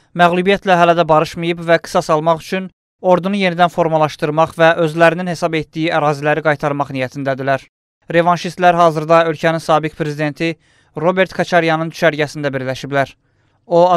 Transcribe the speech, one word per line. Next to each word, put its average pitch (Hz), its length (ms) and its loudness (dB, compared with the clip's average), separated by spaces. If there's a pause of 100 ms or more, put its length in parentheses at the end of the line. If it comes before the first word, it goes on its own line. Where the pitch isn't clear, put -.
(160)
məğlubiyyətlə 180 640 2
hələ 170 160 4
də 170 120 2
barışmayıb 170 600 -2
və 165 160 2
qisas - 260 -4
almaq 160 360 0
üçün 190 240 -8 (320)
ordunu 185 340 2
yenidən 180 380 0
formalaşdırmaq 156 840 0
və 165 140 4 (160)
özlərinin 165 420 2
hesab 165 320 -4
etdiyi 160 380 -6
əraziləri 151 480 0
qaytarmaq 143 500 -2
niyyətindədirlər. 135 680 -4 (500)
Revanşistlər 175 640 2
hazırda 165 480 2
ölkənin 160 320 -2
sabiq 156 400 -2
prezidenti 151 540 -4 (420)
Robert 180 400 0
Kaçaryanın 165 560 0
düşərgəsində 151 640 -2
birləşiblər. 135 560 -4 (560)
O, 170 160 4 (140)